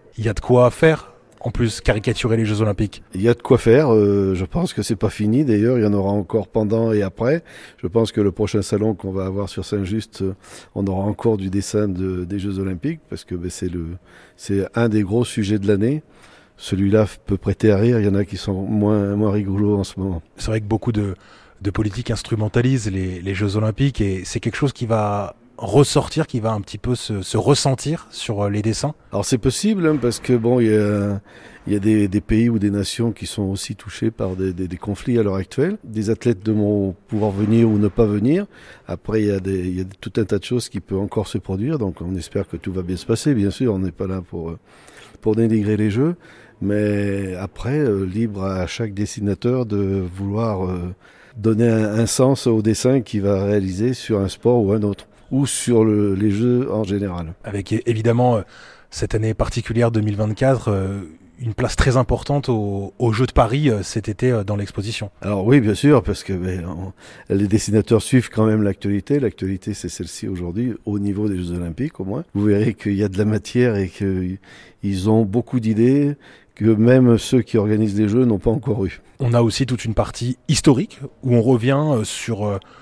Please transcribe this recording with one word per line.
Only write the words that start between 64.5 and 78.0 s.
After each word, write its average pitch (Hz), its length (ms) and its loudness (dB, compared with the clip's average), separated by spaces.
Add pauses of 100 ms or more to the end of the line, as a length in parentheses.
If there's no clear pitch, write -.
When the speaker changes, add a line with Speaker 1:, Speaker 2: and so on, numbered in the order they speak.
Speaker 1:
l'exposition. 101 560 -6 (100)
Speaker 2:
Alors 98 240 -2
oui, 131 160 6
bien 104 140 2
sûr, 143 260 4
parce 95 220 -4
que, 98 100 -6
ben, 90 320 -4
on, 92 280 -10 (380)
les 98 160 2
dessinateurs 104 540 2
suivent - 300 0
quand 110 160 2
même 110 160 2
l'actualité. 101 560 -2
L'actualité, 98 560 -4
c'est - 120 -10
celle-ci 87 400 -10
aujourd'hui, 95 460 -4 (140)
au 104 100 -2
niveau 101 320 -2
des 95 80 -2
Jeux 87 160 -4
Olympiques 87 460 -6
au 98 60 -8
moins. 113 180 -6 (100)
Vous 101 120 0
verrez 107 280 2
qu'il 101 220 -2
y 98 80 0
a 104 40 0
de 95 120 -4
la 104 60 2
matière 110 500 0
et 98 120 0
qu'ils 95 1200 -4
ont 110 140 4
beaucoup 117 340 -2
d'idées 123 560 2 (400)
que 104 100 -4
même 117 540 6
ceux 123 240 2
qui - 160 0
organisent 107 400 2
les 107 100 2